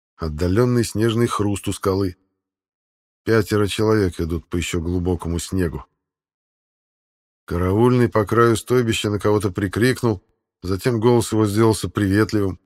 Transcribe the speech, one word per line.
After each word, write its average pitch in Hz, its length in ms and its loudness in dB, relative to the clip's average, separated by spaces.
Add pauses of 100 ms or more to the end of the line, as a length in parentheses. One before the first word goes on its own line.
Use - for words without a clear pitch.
(160)
отдалённый 95 680 0
снежный 113 420 0
хруст 101 400 -4
у 98 60 -4
скалы. 95 420 -2 (1080)
Пятеро 107 420 2
человек 107 520 0
идут 82 280 -4
по - 80 -6
ещё 87 240 -4
глубокому 85 600 -2
снегу. 82 460 -4 (1600)
Караульный 107 640 2
по 107 160 0
краю 117 300 4
стойбища 113 540 -2
на 104 100 -2
кого-то 104 320 0
прикрикнул, 107 720 -2 (400)
затем 98 360 -2
голос 117 320 2
его 110 140 2
сделался 104 440 2
приветливым. 101 760 0